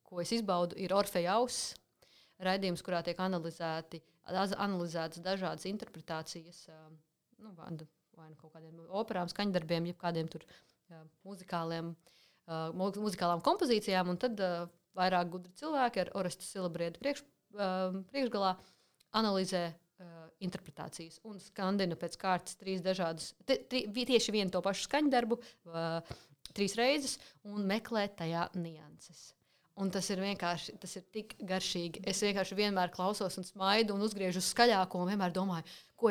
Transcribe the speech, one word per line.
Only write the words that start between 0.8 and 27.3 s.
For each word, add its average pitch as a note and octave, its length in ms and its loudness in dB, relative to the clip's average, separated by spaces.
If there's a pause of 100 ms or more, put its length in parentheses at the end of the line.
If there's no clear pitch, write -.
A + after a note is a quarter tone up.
Orfeja F#3+ 400 4
auss. A#3+ 400 0 (640)
Raidījums, F#3 420 0
kurā F3+ 200 0
tiek E3+ 160 -2
analizēti, E3 800 -2 (240)
az-, F#3+ 300 0
analizētas E3+ 680 -2
dažādas F3+ 440 -2
interpretācijas, E3+ 1000 -8
ā, D#3+ 100 -20 (640)
nu, G#3 160 -18
vai, D#3+ 160 -14 (440)
vai D#3+ 140 -20
nu D#3 80 -20
kaut D#3+ 160 -20
kādiem D#3+ 360 -20
operām, G3 420 -2
skaņdarbiem, E3+ 560 0
jeb F3 120 -6
kādiem E3 300 -2
tur, - 160 -12 (460)
ā, E3 100 -20 (200)
muzikāliem, E3+ 760 -4 (540)
ā, D#3+ 120 -4 (100)
mu-, F#3 240 0
muzikālām F3+ 480 0
kompozīcijām, G#3+ 680 4
un F3+ 80 0
tad, A#3+ 200 0
ā, F#3 140 0 (400)
vairāk F3+ 380 2
gudri F3+ 240 -10
cilvēki C4 500 2
ar - 100 -8
Orestu F#3 300 -2
Silabriedi E3+ 560 -4
priekš-, - 240 -2 (280)
ā, G3+ 180 0 (340)
priekšgalā G#3 480 2 (640)
analizē, F#3+ 500 2 (300)
ā, F3 180 -20 (220)
interpretācijas - 880 -10
un G#3 180 -14
skandina F#3+ 560 0
pēc - 220 -6
kārtas F3+ 420 0
trīs F#3+ 240 -4
dažādas, F3+ 460 0 (100)
ti-, - 240 2
tri-, B3 220 -2
vi-, A3 180 -2
tieši A3+ 300 4
vienu G3 180 2
to F3+ 80 2
pašu F#3+ 240 0
skaņdarbu, B3 560 4 (220)
ā, E3 240 -4 (640)
trīs G3 280 0
reizes C4+ 400 2 (240)